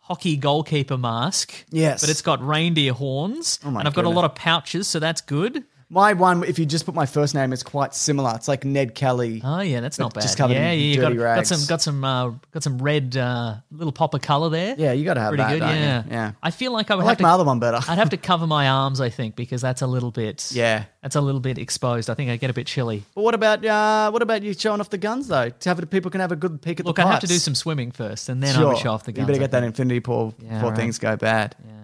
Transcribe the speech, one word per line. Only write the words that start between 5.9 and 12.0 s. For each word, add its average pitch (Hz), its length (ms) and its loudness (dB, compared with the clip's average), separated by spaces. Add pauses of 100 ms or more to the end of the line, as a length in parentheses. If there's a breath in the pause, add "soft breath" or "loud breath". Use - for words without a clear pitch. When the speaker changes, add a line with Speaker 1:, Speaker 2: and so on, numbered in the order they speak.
Speaker 2:
My 196 220 6
one, 180 320 4
if 160 140 -2
you 165 80 2
just 156 180 -2
put 175 100 -6
my 151 120 2
first 147 280 0
name, 135 160 0
is 127 120 -4
quite - 320 -4
similar. 139 400 0
It's 110 120 -10
like 135 160 0
Ned 139 320 0
Kelly, 123 480 0
Speaker 1:
Oh 147 180 -2
yeah, 151 200 -2
that's 139 160 -6
Speaker 2:
but 131 80 -2
Speaker 1:
not 117 80 -4
bad. 107 80 -6
Speaker 2:
just 117 160 -2
covered 127 160 4
Speaker 1:
Yeah, 151 200 2
Speaker 2:
in 165 80 0
Speaker 1:
yeah, 143 40 2
you 147 120 2
Speaker 2:
dirty 123 200 2
Speaker 1:
got, - 0 -
got 117 80 0 (120)
Speaker 2:
rags. - 120 2
Speaker 1:
some, 175 180 0
got 165 140 0
some, 143 240 -2